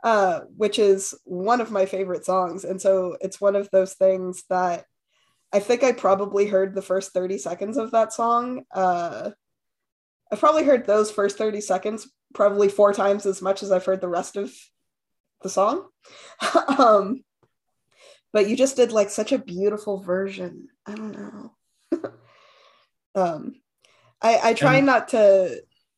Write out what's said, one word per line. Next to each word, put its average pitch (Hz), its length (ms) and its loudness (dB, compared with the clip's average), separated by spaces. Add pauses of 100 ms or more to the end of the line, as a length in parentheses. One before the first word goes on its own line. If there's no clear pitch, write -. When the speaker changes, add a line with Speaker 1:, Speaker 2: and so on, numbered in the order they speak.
Speaker 1:
uh, 196 380 2 (140)
which 208 220 -2
is 196 360 2 (100)
one 202 360 0
of 220 120 -6
my 190 140 0
favorite 185 380 -6
songs. 185 400 -2
And 190 160 -8
so 185 400 2
it's 190 200 -10
one 202 160 2
of 202 140 -4
those 190 240 2
things 190 560 0
that 180 360 -2 (680)
I 202 80 4
think 240 220 0
I 254 100 4
probably 202 540 0
heard 190 280 0
the 190 60 -6
first 185 320 -4
thirty 185 260 -4
seconds 196 380 -8
of 226 140 -4
that 226 220 2
song. 240 580 -2
Uh, 175 600 -2 (960)
I've 214 100 -6
probably 311 240 4
heard 262 220 2
those 208 240 2
first 202 260 -2
thirty 214 240 -4
seconds 208 500 -6 (220)
probably 202 380 2
four 202 240 4
times 202 320 0
as 190 160 -4
much 196 200 -4
as 202 100 -2
I've 185 120 2
heard 190 160 -2
the 180 80 -6
rest 175 280 -6
of 202 180 -8 (880)
the 185 80 -8
song. 233 380 0 (520)
<laughs> 285 380 0
Um, 214 460 4 (1080)
but 214 160 2
you 220 80 -2
just 262 200 2
did, 233 160 2
like, 208 180 2
such 214 220 -4
a - 60 2
beautiful 202 640 -4
version. 190 680 -6 (180)
I 208 80 -12
don't 214 180 -12
know. 208 400 -16 (400)
<laughs> - 200 -6 (1000)
Um, 175 420 -4 (640)
I, 226 200 4
I 233 120 2
try 262 220 4
Speaker 2:
And 277 100 4
Speaker 1:
not 254 220 2
to, 196 540 4 (340)